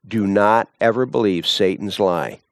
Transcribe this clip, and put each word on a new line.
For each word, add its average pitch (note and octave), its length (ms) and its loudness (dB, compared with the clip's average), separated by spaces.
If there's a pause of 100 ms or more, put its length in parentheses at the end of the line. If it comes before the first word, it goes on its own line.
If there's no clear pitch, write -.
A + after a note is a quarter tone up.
Do G#2+ 200 -2
not G#2 420 2 (120)
ever A#2 260 2
believe G#2 400 0
Satan's G2 520 -2
lie F2 420 -2 (120)